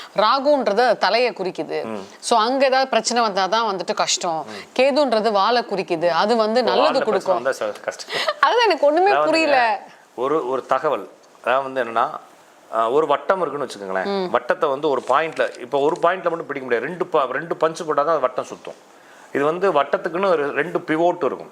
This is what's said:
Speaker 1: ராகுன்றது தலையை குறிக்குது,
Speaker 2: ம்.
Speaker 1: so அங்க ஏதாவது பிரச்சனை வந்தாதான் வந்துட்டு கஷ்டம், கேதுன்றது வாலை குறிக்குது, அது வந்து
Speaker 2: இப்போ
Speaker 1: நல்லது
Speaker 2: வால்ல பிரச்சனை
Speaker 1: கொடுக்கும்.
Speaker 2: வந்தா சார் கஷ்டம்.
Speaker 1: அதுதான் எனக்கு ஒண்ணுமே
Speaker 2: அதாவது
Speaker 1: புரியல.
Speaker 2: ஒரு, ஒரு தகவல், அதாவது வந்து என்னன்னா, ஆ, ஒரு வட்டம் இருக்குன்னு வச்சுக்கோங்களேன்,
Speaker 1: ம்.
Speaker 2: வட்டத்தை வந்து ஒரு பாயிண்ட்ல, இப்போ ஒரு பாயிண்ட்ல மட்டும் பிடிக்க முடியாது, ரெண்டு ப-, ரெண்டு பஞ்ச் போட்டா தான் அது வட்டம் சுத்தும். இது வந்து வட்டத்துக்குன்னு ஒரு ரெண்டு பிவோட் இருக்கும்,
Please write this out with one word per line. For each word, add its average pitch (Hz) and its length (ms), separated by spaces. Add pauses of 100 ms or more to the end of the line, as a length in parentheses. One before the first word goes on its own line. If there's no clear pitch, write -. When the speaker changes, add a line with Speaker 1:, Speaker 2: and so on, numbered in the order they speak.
(160)
Speaker 1:
ராகுன்றது 240 840
தலையை 220 340
குறிக்குது, 156 520
Speaker 2:
ம். 107 200 (140)
Speaker 1:
so - 200
அங்க 262 280
ஏதாவது 262 220
பிரச்சனை 233 400
வந்தாதான் 196 420
வந்துட்டு 190 240
கஷ்டம், 165 520 (320)
கேதுன்றது 254 540
வாலை 220 380
குறிக்குது, 175 380
அது 196 280
வந்து 220 240
Speaker 2:
இப்போ 208 100
Speaker 1:
நல்லது 262 300
Speaker 2:
வால்ல - 40
பிரச்சனை - 0
Speaker 1:
கொடுக்கும். 190 300
Speaker 2:
வந்தா 135 180
சார் 107 320
கஷ்டம். - 300 (260)
Speaker 1:
அதுதான் 440 260
எனக்கு 285 200
ஒண்ணுமே 349 240
Speaker 2:
அதாவது 311 200
Speaker 1:
புரியல. 277 520 (320)
Speaker 2:
ஒரு, 135 340
ஒரு 127 180
தகவல், 135 420 (360)
அதாவது 131 280
வந்து 131 120
என்னன்னா, 113 220 (680)
ஆ, 113 160
ஒரு 151 160
வட்டம் 143 340
இருக்குன்னு 143 260
வச்சுக்கோங்களேன், 98 380
Speaker 1:
ம். 185 260
Speaker 2:
வட்டத்தை 165 380
வந்து 147 200
ஒரு 127 200
பாயிண்ட்ல, 131 520
இப்போ 127 180
ஒரு 151 200
பாயிண்ட்ல 175 320
மட்டும் 165 160
பிடிக்க 139 160
முடியாது, 120 240
ரெண்டு 175 200
ப-, 143 240
ரெண்டு 156 240
பஞ்ச் 160 320
போட்டா 143 160
தான் 160 100
அது 151 80
வட்டம் 127 240
சுத்தும். - 340 (540)
இது 139 120
வந்து 175 280
வட்டத்துக்குன்னு 175 540
ஒரு 147 260
ரெண்டு 165 260
பிவோட் 165 460
இருக்கும், 85 280